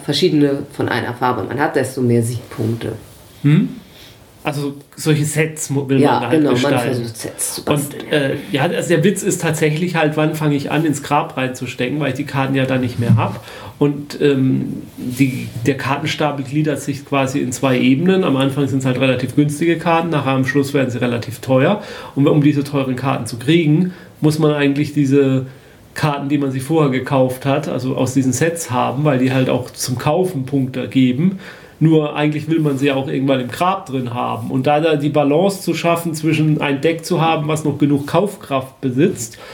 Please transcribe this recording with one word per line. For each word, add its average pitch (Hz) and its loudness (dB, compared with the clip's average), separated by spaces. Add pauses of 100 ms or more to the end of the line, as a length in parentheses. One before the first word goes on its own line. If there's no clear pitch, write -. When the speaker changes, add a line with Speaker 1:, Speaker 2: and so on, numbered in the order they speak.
Speaker 1:
verschiedene 147 2 (140)
von - -2
einer 117 -2
Farbe 120 -2
man 107 -4
hat, 156 -2
desto 151 -2
mehr 120 4
Siegpunkte. 113 -6 (500)
Speaker 2:
Hm? 156 2 (680)
Also 143 -4 (240)
solche 147 2
Sets 156 -2
mo-, 139 -2
will 135 4
Speaker 1:
Ja, 139 4
Speaker 2:
man - -2
halt 117 -4
Speaker 1:
genau, 147 4
man 123 4
Speaker 2:
gestalten. 127 0
Speaker 1:
versucht, 113 -6
Sets - -8
zu - -8
Speaker 2:
Und, - -18
Speaker 1:
basteln, 143 -2
ja. 156 2
Speaker 2:
äh, 135 0 (160)
ja, 135 0
also 175 -2
der 165 2
Witz 202 0
ist 196 -2
tatsächlich 160 0
halt, 156 0
wann 156 0
fange 147 0
ich 143 -4
an, 151 0
ins 143 -2
Grab 151 -2
reinzustecken, 127 -4
weil 139 0
ich 127 -4
die 143 -6
Karten 135 -2
ja 135 0
dann 131 0
nicht 120 -4
mehr 117 4
hab. 175 -2 (380)
Und, 143 -2
ähm, 135 2 (140)
die, 123 -2 (180)
der 135 2
Kartenstapel 143 -4
gliedert 143 -2
sich 143 -8
quasi 135 0
in 139 -4
zwei 131 0
Ebenen. 175 4
Am 135 2
Anfang 135 0
sind's 131 -2
halt 123 0
relativ 127 0
günstige 151 2
Karten, 165 2
nachher 139 0
am 131 2
Schluss 139 0
werden 131 2
sie 117 -4
relativ 117 -4
teuer. 139 2 (340)
Und 139 4
um 156 6
diese 139 2
teuren 135 -2
Karten 131 -2
zu 113 -8
kriegen, 165 2 (260)
muss 151 2
man 151 4
eigentlich 147 0
diese 135 2 (480)
Karten, 143 -2
die 147 0
man 139 -2
sich 127 -6
vorher 151 2
gekauft 131 0
hat, 147 0
also 131 -4
aus 123 0
diesen 127 2
Sets 165 -2
haben, 123 0
weil 135 4
die 127 2
halt 131 2
auch 131 -2
zum - -6
Kaufen 156 0
Punkte 131 -2
geben. 135 2 (440)
Nur 151 4
eigentlich 151 0
will 165 2
man 143 0
sie 139 2
auch 135 -2
irgendwann 135 0
im 123 -6
Grab 190 -2
drin 123 -4
haben. 120 -4
Und 135 0
da, 147 4
da 156 2
die 147 0
Balance 151 2
zu 170 -2
schaffen 165 0
zwischen 156 2
ein 139 0
Deck 160 0
zu 170 0
haben, 160 0
was 151 -2
noch 147 -2
genug 143 2
Kaufkraft 160 -2
besitzt 139 0 (160)